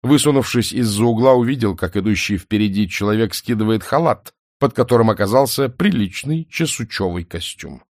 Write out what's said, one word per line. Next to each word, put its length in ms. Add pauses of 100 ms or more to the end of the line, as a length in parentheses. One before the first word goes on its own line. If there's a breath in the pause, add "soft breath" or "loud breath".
Высунувшись 680
из-за 320
угла, 280
увидел, 420
как 200
идущий 420
впереди 500
человек 460
скидывает 500
халат, 500 (260)
под 140
которым 360
оказался 600
приличный 760
чесучевый 800
костюм. 680